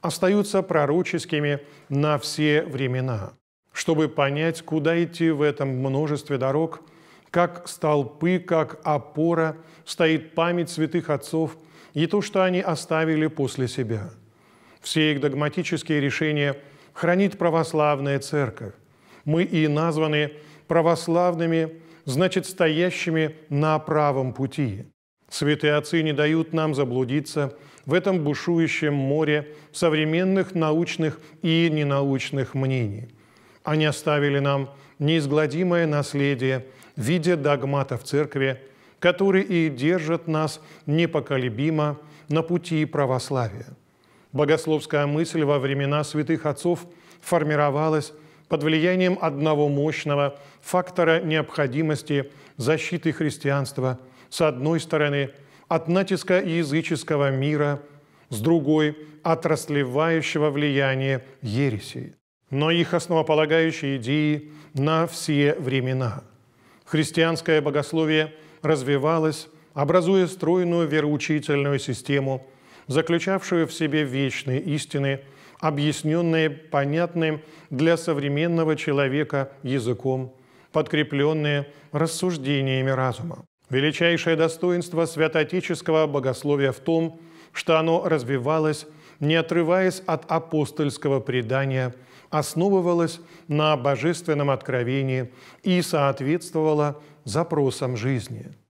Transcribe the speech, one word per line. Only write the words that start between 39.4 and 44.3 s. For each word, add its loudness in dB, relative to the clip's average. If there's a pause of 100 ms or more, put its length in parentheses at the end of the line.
и 2
держат -2
нас -2 (260)
непоколебимо 0 (300)
на 2
пути -2
православия. -2 (680)